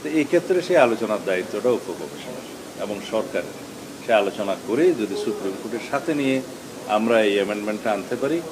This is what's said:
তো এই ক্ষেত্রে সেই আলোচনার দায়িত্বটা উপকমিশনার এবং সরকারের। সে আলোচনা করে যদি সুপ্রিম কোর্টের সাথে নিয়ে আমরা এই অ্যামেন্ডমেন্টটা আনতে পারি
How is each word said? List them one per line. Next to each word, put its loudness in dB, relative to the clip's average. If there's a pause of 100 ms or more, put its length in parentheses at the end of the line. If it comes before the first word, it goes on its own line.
তো -6
এই 2
ক্ষেত্রে 2
সেই 4
আলোচনার 4
দায়িত্বটা 0
উপকমিশনার -6
এবং -4 (120)
সরকারের। -4 (360)
সে 4
আলোচনা 2 (120)
করে 4
যদি 2 (100)
সুপ্রিম -2 (100)
কোর্টের -4 (120)
সাথে -2
নিয়ে 2 (460)
আমরা 4
এই 4
অ্যামেন্ডমেন্টটা 0
আনতে -2
পারি 0 (100)